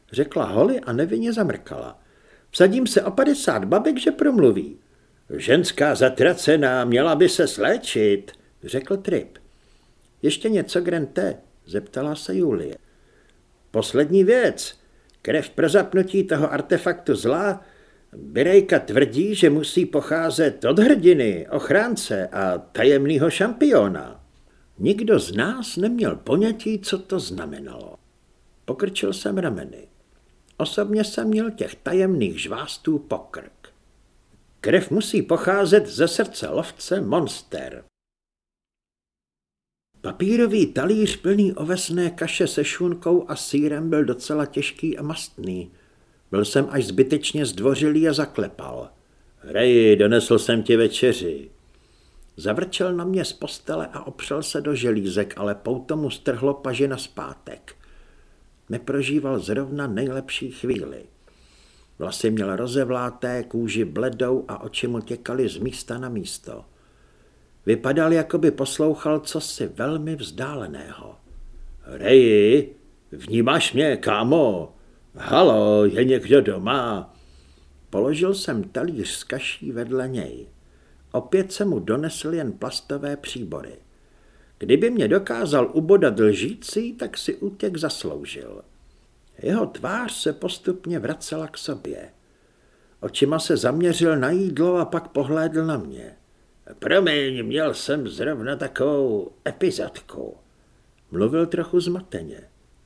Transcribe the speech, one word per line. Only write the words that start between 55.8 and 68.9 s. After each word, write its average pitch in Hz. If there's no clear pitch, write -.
mu 147
strhlo 135
paži 135
nazpátek. -
Neprožíval 135
zrovna 135
nejlepší 131
chvíli. 85
Vlasy 95
měl 98
rozevláté, 123
kůži 113
bledou 120
a 104
oči -
mu 117
těkaly 120
z -
místa 117
na 127
místo. 110
Vypadal, 139
jako 160
by 151
poslouchal 151